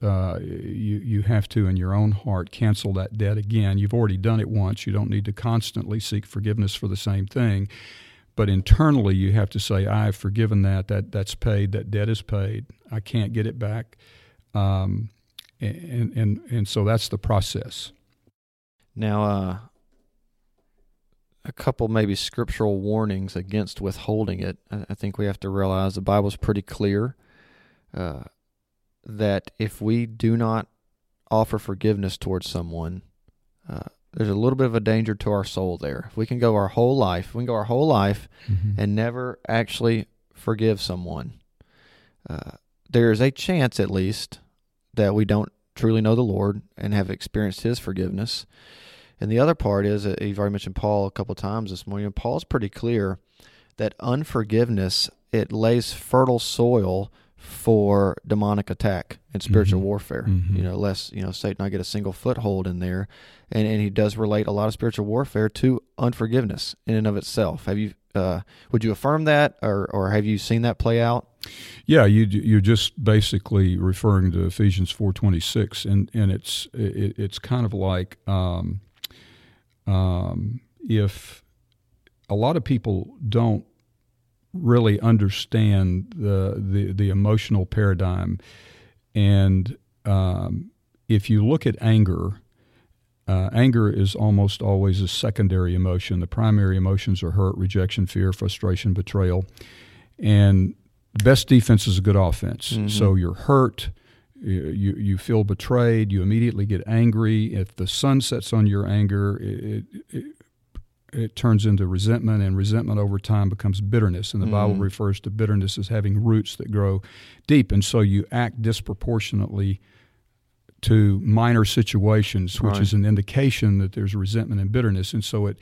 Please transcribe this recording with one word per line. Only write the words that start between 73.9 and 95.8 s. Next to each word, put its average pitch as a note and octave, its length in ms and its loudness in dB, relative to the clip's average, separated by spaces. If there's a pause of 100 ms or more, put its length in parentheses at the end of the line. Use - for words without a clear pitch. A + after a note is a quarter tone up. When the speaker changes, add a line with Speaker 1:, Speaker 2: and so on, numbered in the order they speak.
Speaker 1:
to F2+ 120 0
Ephesians F#2 460 2
four G2 220 -2
twenty-six, - 720 -2
and, G2+ 280 2
and G#2 200 2
it's, - 420 -6
it, G#2 440 -4
it's G2+ 200 -6
kind B2 260 -2
of G#2 80 -2
like, F#2+ 540 -4
um, F2+ 540 -4 (1040)
um, F#2 760 -2 (280)
if G#2 540 -2 (880)
a G2+ 60 -4
lot B2+ 220 0
of C3 80 -2
people A2+ 500 -2 (120)
don't A2+ 380 0 (880)
really A#2+ 480 4
understand G2+ 1160 2
the, G2+ 420 0
the, G2 340 -2
the G2 180 0
emotional G2+ 560 2
paradigm, F#2 720 0 (760)
and, G2 640 4 (280)
um, F#2 640 -2 (380)
if G#2+ 220 2
you G#2+ 160 4
look D3+ 200 2
at - 140 0
anger, G2 600 2 (840)
uh, F#2 260 0
anger A#2 380 4
is G2 240 2
almost G2+ 480 2
always G2 400 2
a F2+ 60 0
secondary F#2 680 0
emotion. F#2 460 0